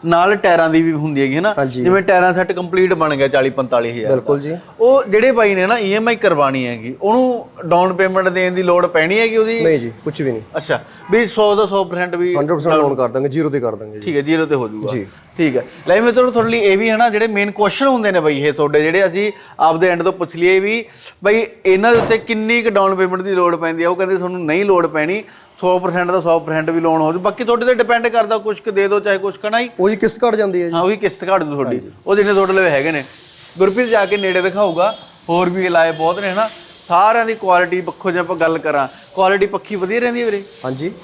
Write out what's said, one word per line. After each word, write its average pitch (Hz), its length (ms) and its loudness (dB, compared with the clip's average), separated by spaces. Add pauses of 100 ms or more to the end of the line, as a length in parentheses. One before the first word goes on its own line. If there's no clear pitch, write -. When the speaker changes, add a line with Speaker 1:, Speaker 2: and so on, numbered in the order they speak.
Speaker 1:
ਨਾਲ 175 320 4
ਟਾਇਰਾਂ 165 340 2
ਦੀ 160 120 4
ਵੀ 165 100 0
ਹੁੰਦੀ 147 300 -2
ਹੈਗੀ, 135 160 0
ਹਨਾ? 202 200 0
Speaker 2:
ਹਾਂਜੀ। 127 240 -2
Speaker 1:
ਜਿਵੇਂ 185 200 2
ਟਾਇਰਾਂ 180 320 2
ਸੈੱਟ 185 180 0
ਕੰਪਲੀਟ 180 420 0
ਬਣ 156 220 0
ਗਿਆ 139 120 2
ਚਾਲੀ 131 220 2
ਪੰਤਾਲੀ 120 400 -2
ਹਜ਼ਾਰ 117 200 -4
Speaker 2:
ਬਿਲਕੁਲ 135 300 0
Speaker 1:
ਦਾ। 143 80 -8
Speaker 2:
ਜੀ। 165 80 -6 (240)
Speaker 1:
ਉਹ 254 280 4
ਜਿਹੜੇ 220 240 2
ਬਾਈ 214 220 2
ਨੇ 185 120 0
ਨਾ 233 120 0
ਈ 196 140 -2
ਐਮ 220 160 0
ਆਈ 233 80 0
ਕਰਵਾਉਣੀ 135 500 0
ਹੈਗੀ, 120 360 -8
ਉਹਨੂੰ 240 440 0 (200)
ਡਾਊਨ 180 280 2
ਪੇਮੈਂਟ 190 340 2
ਦੇਣ 180 240 0
ਦੀ 185 100 -2
ਲੋੜ 175 240 4
ਪੈਣੀ 175 340 0
ਹੈਗੀ 226 160 0
ਉਹਦੀ? 226 240 0
Speaker 2:
ਨਹੀਂ 160 180 2
ਜੀ, 117 140 -6 (120)
ਕੁਛ 156 160 -6
ਵੀ 135 120 -2
ਨਹੀਂ। 110 100 -6 (140)
Speaker 1:
ਅੱਛਾ, 151 240 -2 (300)
ਵੀ 220 160 4
ਸੌ 208 280 2
ਦਾ 208 120 2
ਸੌ 196 180 0
ਪਰਸੈਂਟ 175 300 -6
ਵੀ 175 220 0
Speaker 2:
ਹੰਡਰਡ 151 200 0
ਪਰਸੈਂਟ 156 180 0
Speaker 1:
down 147 140 2
Speaker 2:
ਲੋਨ 135 80 -2
ਕਰ 123 120 0
ਦਾਂਗੇ, 131 200 -2
ਜ਼ੀਰੋ 151 220 -2
ਤੇ 139 100 -2
ਕਰ 113 140 -4
ਦਾਂਗੇ 107 200 -14
ਜੀ। 107 60 -14
Speaker 1:
ਠੀਕ 147 160 -4
ਹੈ, 139 40 2
ਜ਼ੀਰੋ 156 260 0
ਤੇ 147 80 0
ਹੋ 123 140 -2
ਜਾਊਗਾ। 107 240 -8
Speaker 2:
ਜੀ। 104 140 -6 (300)
Speaker 1:
ਠੀਕ 147 200 0
ਹੈ। 127 80 -2 (240)
ਲੈ 196 120 4
ਮਿੱਤਰੋ, 240 300 2
ਤੁਹਾਡੇ 226 200 0
ਲਈ 233 80 0
ਇਹ 196 200 4
ਵੀ 226 120 0
ਹੈ 220 60 0
ਨਾ, 233 120 2
ਜਿਹੜੇ 214 180 0
ਮੇਨ 208 240 -2
ਕੁਐਸਚਨ 220 360 0
ਹੁੰਦੇ 226 260 2
ਨੇ 180 80 2
ਬਾਈ 151 200 0
ਇਹ 147 120 0
ਤੁਹਾਡੇ, 151 300 2
ਜਿਹੜੇ 175 240 2
ਅਸੀਂ 196 260 -2 (280)
ਆਪਦੇ 165 280 4
ਐਂਡ 170 140 0
ਤੋਂ 180 100 2
ਪੁੱਛ 175 240 -8
ਲਈਏ 185 240 2
ਵੀ 220 240 -2 (400)
ਬਾਈ 214 220 2 (200)
ਇਹਨਾਂ 196 260 4
ਦੇ 233 60 6
ਉੱਤੇ 226 200 2
ਕਿੰਨੀ 226 440 -2
ਕੁ 226 80 0
ਡਾਊਨ 196 240 0
ਪੇਮੈਂਟ 185 280 -2
ਦੀ 196 100 -4
ਲੋੜ 175 240 2
ਪੈਂਦੀ 165 260 -4
ਆ। 170 80 2
ਉਹ 175 60 -2
ਕਹਿੰਦੇ 185 200 -2
ਤੁਹਾਨੂੰ 180 280 -6
ਨਹੀਂ 165 200 0
ਲੋੜ 180 220 2
ਪੈਣੀ, 160 380 -4 (400)
ਸੌ 180 140 2
ਪਰਸੈਂਟ 175 320 -2
ਦਾ 185 100 0
ਸੌ 165 200 2
ਪਰਸੈਂਟ 160 300 -4
ਵੀ 165 100 0
ਲੋਨ 160 200 2
ਹੋ 156 120 0
ਜੂ। 180 60 -4
ਬਾਕੀ 202 260 -4
ਤੁਹਾਡੇ 233 220 0
ਤੇ 254 80 4
ਡਿਪੈਂਡ 233 340 0
ਕਰਦਾ, 220 300 0
ਕੁਛ 208 220 -6
ਕੁ 226 100 -6
ਦੇ 196 180 0
ਦਿਓ, 202 120 0
ਚਾਹੇ 196 180 0
ਕੁਛ 190 180 -6
ਕੁ 214 140 -6
ਨਾ 233 100 0
ਹੀ। 247 100 -6 (100)
Speaker 2:
ਉਹ 196 100 4
ਜੀ 214 60 -2
ਕਿਸ਼ਤ 220 280 -2
ਘੱਟ 220 120 2
ਜਾਂਦੀ 190 260 0
ਹੈ 170 40 -2
ਜੀ। 165 60 -4
Speaker 1:
ਹਾਂ, 170 100 0
ਉਹੀ 196 140 0
ਕਿਸ਼ਤ 196 280 -4 (100)
ਘੱਟ 175 80 2
ਜੂ 147 100 -4
ਤੁਹਾਡੀ। 127 240 -2
Speaker 2:
ਹਾਂਜੀ। - 140 -10 (160)
Speaker 1:
ਉਹ 196 100 2
ਜਿੰਨੇ 208 180 2
ਤੁਹਾਡੇ 190 180 2
ਲਵੇ 185 180 4
ਹੈਗੇ 143 220 0
ਨੇ। 139 120 -4 (540)
ਗੁਰਪ੍ਰੀਤ 202 300 2
ਜਾ 214 160 2
ਕੇ 196 120 0
ਨੇੜੇ 185 240 0
ਦਿਖਾਊਗਾ, 190 540 0 (340)
ਹੋਰ 180 200 2
ਵੀ 185 200 -2
ਅਲਾਏ 165 240 4
ਬਹੁਤ 160 260 -2
ਨੇ, 202 140 -4
ਹਨਾ। 220 160 -2 (400)
ਸਾਰਿਆਂ 220 380 4
ਦੀ 226 80 -4
ਕੁਆਲਿਟੀ 180 460 2
ਪੱਖੋਂ 170 320 -6
ਜੇ 180 60 -2
ਆਪਾਂ 175 180 -2
ਗੱਲ 165 220 0
ਕਰਾਂ, 143 300 -2 (260)
ਕੁਆਲਿਟੀ 190 320 2
ਪੱਖੀ 202 300 -8
ਵਧੀਆ 190 240 -2
ਰਹਿੰਦੀ 240 200 -2
ਹੈ 233 40 -4
ਵੀਰੇ? 202 180 -4 (220)
Speaker 2:
ਹਾਂਜੀ। 135 280 -6 (120)